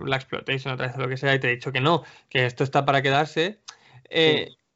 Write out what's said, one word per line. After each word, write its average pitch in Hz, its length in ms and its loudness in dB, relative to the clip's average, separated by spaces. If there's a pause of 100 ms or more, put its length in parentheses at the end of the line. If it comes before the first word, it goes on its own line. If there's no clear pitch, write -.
Blaxploitation 135 720 -4
otra 127 140 -4
vez 123 100 -8
o 131 40 -6
lo 127 80 -2
que 131 80 -4
sea, 139 180 2
y 135 40 0
te 131 100 0
he 123 60 0
dicho 123 160 -8
que 127 100 -2
no, 151 220 2 (260)
que 127 160 2
esto 120 180 -2
está 139 220 2
para 139 160 4
quedarse, 151 580 0 (500)
eh, 151 380 2 (280)